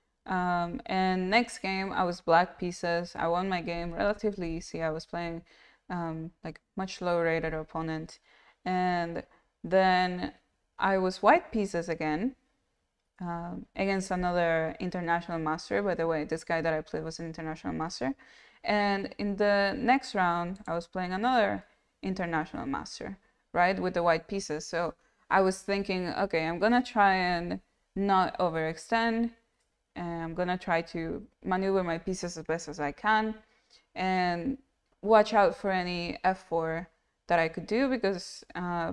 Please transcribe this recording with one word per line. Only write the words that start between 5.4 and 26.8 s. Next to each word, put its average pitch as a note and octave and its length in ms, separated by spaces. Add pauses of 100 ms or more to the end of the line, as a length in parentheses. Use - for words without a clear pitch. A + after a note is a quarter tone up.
um, E3 420 (120)
like, D#3+ 160 (160)
much F#3+ 240
lower F3 240
rated E3 300
opponent. D#3+ 640 (460)
And F3+ 580 (400)
then F#3 720 (460)
I G3 180
was F#3 240
white D4+ 300
pieces F#3 380
again, D#3+ 460 (840)
um, F3 540
against F#3+ 360
another F3 680
international F3 600
master. E3 440
By F#3 120
the E3 120
way, D#3+ 180
this D#3+ 180
guy E3 180
that D#3+ 120
I D#3 80
played D#3+ 220
was D#3+ 160
an E3 80
international D#3+ 460
master. F3+ 420 (480)
And G3+ 560
in G3+ 160
the G3+ 420
next B3 380
round, F3 520
I E3 60
was E3+ 140
playing F#3 260
another G#3 520 (360)
international F3 640
master, - 540 (340)
right, F3+ 260
with F3+ 140
the F3 80
white E3 260
pieces. D#3+ 380
So E3+ 300 (340)
I G3 120
was F#3+ 200
thinking, G3 480
"Okay, E3 380
I'm E3+ 100
gonna A#3 240